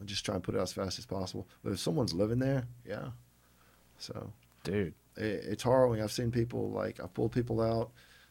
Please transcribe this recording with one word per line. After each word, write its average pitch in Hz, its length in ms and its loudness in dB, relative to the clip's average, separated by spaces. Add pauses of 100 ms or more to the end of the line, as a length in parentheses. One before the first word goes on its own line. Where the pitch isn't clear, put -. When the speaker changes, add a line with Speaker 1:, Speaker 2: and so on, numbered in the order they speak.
Speaker 1:
just 101 220 -6
try 101 100 0
and 90 80 -2
put 107 100 -4
it 104 40 0
out 101 60 2
as 90 100 -4
fast 95 260 -4
as - 60 -14
possible. 95 420 -6 (160)
But 107 80 -2
if 92 80 -2
someone's 139 340 0
living 107 260 2
there, 131 280 0 (180)
yeah. 123 240 -8 (880)
So - 340 -10 (320)
Speaker 2:
Dude. 90 300 0 (240)
Speaker 1:
it, 104 60 -4
it's 104 400 -2
harrowing. 123 380 6
I've 107 100 0
seen 120 200 0
people, 117 380 0
like, 101 320 -2
I've - 120 -8
pulled 120 200 2
people 120 280 2
out, 113 300 2 (400)